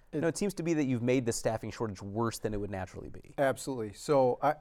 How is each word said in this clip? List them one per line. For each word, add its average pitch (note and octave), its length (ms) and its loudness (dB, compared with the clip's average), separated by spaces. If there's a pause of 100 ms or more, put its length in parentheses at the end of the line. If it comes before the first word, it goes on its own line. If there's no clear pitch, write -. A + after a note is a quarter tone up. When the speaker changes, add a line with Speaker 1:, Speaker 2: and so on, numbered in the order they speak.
(120)
Speaker 1:
It D3+ 100 -2
Speaker 2:
no, E3 60 2
it D3+ 100 0
seems G3+ 180 0
to E3+ 80 -6
be E3+ 120 2
that D3+ 100 4
you've B2+ 180 2
made B2+ 220 4
the A2+ 80 0
staffing A2+ 380 -2
shortage G#2+ 300 -4
worse G#2+ 380 -2
than G#2+ 140 -2
it G#2 60 -2
would G2+ 120 -4
naturally - 380 -8
be. - 280 -16
Speaker 1:
Absolutely. C3 560 0
So C3 480 4
I, D3 200 4